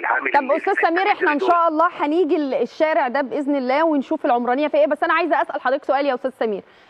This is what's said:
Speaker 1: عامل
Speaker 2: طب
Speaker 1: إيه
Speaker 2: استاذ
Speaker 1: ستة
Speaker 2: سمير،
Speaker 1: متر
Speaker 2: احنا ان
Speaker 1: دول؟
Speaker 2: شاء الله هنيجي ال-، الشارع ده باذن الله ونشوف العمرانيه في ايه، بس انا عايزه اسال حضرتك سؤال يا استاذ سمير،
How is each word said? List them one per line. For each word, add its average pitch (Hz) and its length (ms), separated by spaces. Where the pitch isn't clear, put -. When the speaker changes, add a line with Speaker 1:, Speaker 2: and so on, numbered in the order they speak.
Speaker 1:
عامل 262 280
Speaker 2:
طب 277 200
Speaker 1:
إيه 311 60
Speaker 2:
استاذ 392 160
Speaker 1:
ستة - 140
Speaker 2:
سمير، 339 140
Speaker 1:
متر 403 100
Speaker 2:
احنا 359 200
ان 294 60
Speaker 1:
دول؟ 370 140
Speaker 2:
شاء 339 160
الله 320 200
هنيجي 320 480
ال-، 262 260
الشارع 311 460
ده 254 140
باذن 269 340
الله 269 280
ونشوف 311 420
العمرانيه 247 420
في 302 100
ايه، 302 100
بس 294 160
انا 330 100
عايزه 320 280
اسال 320 200
حضرتك 269 220
سؤال 285 220
يا 277 80
استاذ 254 180
سمير، 214 320